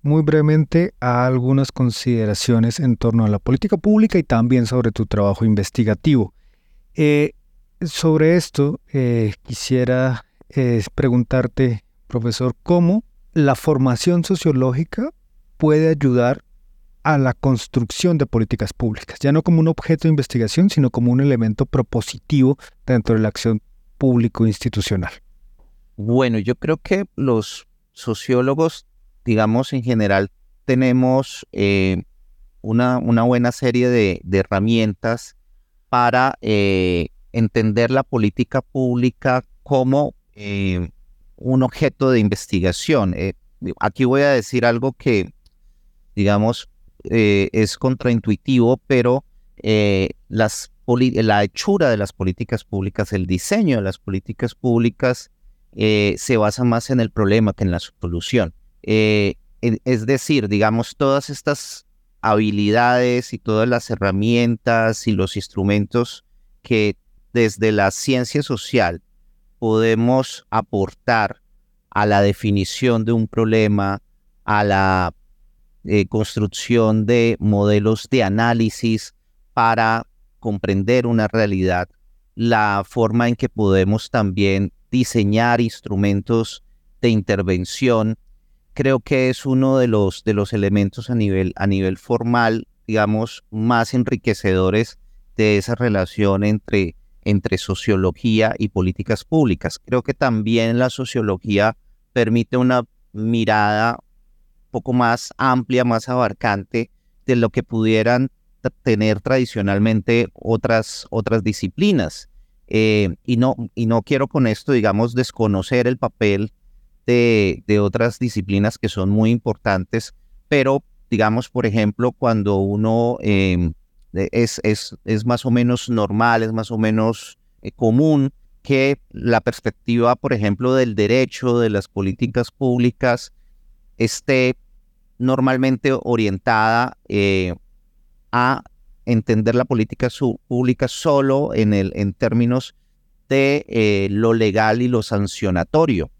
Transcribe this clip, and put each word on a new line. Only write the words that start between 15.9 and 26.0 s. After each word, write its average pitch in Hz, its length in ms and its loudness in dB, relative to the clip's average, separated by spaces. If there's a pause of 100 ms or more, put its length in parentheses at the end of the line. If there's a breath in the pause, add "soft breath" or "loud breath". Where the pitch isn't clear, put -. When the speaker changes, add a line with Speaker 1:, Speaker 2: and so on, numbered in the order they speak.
Speaker 1:
a 147 160 2
la 131 160 0
construcción 131 840 -2
de 139 100 0
políticas 113 460 -2
públicas? - 480 -6
Ya 139 120 2
no 160 100 2
como 165 180 4
un 160 80 4
objeto 160 340 -2
de 160 80 2
investigación, 139 600 0
sino 135 200 2
como 120 220 0
un 127 80 2
elemento 123 460 2
propositivo 131 920 0 (280 loud breath)
dentro 117 280 2
de 110 80 2
la 107 60 0
acción 110 320 -2 (380)
público-institucional. 113 1120 0 (840)
Speaker 2:
Bueno, 117 420 0